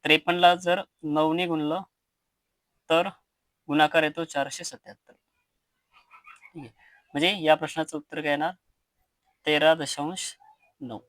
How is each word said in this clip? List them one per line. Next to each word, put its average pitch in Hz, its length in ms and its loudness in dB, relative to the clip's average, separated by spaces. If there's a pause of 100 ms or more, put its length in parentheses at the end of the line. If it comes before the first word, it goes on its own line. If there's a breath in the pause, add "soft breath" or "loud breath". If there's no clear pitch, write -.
त्रेपन्नला 175 520 4
जर 180 240 -2 (240)
नऊने 156 420 0
गुणलं 160 360 -4 (1080)
तर 170 180 2 (600)
गुणाकार 151 340 2
येतो 156 220 -4
चारशे 143 400 -6
सत्याहत्तर. - 480 -18
ठीक - 1400 -20
आहे, 139 120 -16 (460 soft breath)
म्हणजे 175 280 0
या 156 120 6
प्रश्नाचं 156 420 -4
उत्तर 151 240 -10
काय 151 100 -4
येणार? 151 220 -2 (920)
तेरा 151 280 4
दशांश 156 600 -6 (460)
नऊ. - 180 -12 (100)